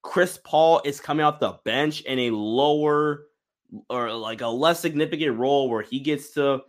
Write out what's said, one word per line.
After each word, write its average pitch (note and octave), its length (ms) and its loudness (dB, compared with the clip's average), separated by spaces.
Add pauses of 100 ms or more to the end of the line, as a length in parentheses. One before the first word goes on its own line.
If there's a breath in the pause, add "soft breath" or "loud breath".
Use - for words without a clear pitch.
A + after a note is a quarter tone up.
Chris F3+ 400 -2
Paul D#3+ 420 4
is C#3+ 160 -6
coming D3+ 260 -2
off D3+ 140 0
the F#2+ 260 -2
bench D3 360 -2
in C3 160 -4
a A#2+ 120 0
lower D3 960 0 (640)
or, A#2+ 220 -2
like, A2+ 280 -8
a A#2 60 -2
less D3 340 2
significant D3+ 560 -2
role C3+ 320 2
where A2 140 -2
he B2+ 180 -6
gets D3 340 -4
to C#3 340 2